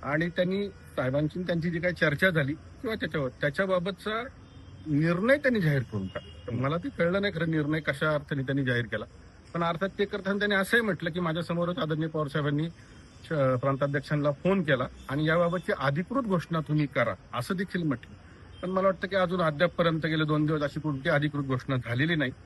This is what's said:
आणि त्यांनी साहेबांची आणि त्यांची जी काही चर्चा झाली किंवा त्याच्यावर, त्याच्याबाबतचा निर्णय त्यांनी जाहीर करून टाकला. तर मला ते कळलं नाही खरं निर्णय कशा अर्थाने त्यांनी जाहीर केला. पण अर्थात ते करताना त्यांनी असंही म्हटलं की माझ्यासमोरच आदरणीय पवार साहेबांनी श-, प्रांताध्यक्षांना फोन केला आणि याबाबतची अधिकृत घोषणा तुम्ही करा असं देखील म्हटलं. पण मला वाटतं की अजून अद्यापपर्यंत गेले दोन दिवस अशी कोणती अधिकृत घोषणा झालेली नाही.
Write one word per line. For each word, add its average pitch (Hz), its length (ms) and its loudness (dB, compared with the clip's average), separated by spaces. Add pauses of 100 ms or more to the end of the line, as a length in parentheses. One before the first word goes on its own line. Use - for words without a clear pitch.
आणि 156 260 0
त्यांनी 190 400 0
साहेबांची 147 680 -2
आणि 180 80 -4
त्यांची 170 220 0
जी 165 100 -2
काही 175 140 0
चर्चा 156 360 2
झाली 151 240 0
किंवा - 420 -8
त्याच्यावर, 156 340 -2
त्याच्याबाबतचा 190 960 -2 (640)
निर्णय 170 500 4
त्यांनी 254 240 2
जाहीर 143 200 4
करून 95 260 -4
टाकला. - 400 -12
तर 110 60 -6
मला 135 240 0
ते 175 120 -4
कळलं 180 320 0
नाही 202 120 0
खरं 160 180 -2
निर्णय 156 280 0
कशा 156 340 0
अर्थाने 143 300 -2
त्यांनी 139 200 0
जाहीर 120 220 0
केला. 107 200 -6 (480)
पण 170 100 -2
अर्थात 170 260 -2 (100)
ते 202 60 2
करताना 196 340 -4
त्यांनी 202 160 2
असंही 196 280 4
म्हटलं 175 260 0
की 165 100 -4
माझ्यासमोरच 170 580 -2
आदरणीय 160 300 -2
पवार 156 200 -2
साहेबांनी 147 420 0 (560)
श-, 131 360 2
प्रांताध्यक्षांना 143 720 0
फोन 180 320 2
केला 131 240 2 (220)
आणि 143 160 0
याबाबतची 170 540 2
अधिकृत 175 440 0
घोषणा 175 360 0
तुम्ही 151 260 2
करा 117 280 0 (200)
असं 127 220 -2
देखील 180 280 -4
म्हटलं. 139 320 -4 (460)
पण 180 80 -4
मला 190 180 4
वाटतं 190 200 0
की 185 80 -2
अजून 185 260 2
अद्यापपर्यंत 165 640 2
गेले 156 180 2
दोन 151 220 4
दिवस 151 160 2
अशी 147 180 -2
कोणती 139 300 -2
अधिकृत 147 340 2
घोषणा 131 320 -2
झालेली 127 400 0
नाही. 131 160 0 (140)